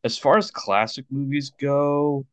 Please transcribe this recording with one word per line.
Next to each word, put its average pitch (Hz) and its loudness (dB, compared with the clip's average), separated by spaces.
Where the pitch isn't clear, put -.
as 117 -2
far 147 4
as 202 -2
classic 110 -2
movies 139 -4
go 143 0